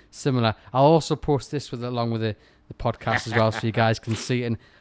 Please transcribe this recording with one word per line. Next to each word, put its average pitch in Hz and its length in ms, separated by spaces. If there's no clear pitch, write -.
similar. 120 420
I'll 135 120
also 156 320
post 139 340
this 139 220
with, 120 100
along 120 300
with 113 80
the, 110 160
the - 60
podcast - 520
as 110 80
well, 113 160
so 113 160
you 107 60
guys 113 260
can 113 160
see 123 300
it - 20
and 113 120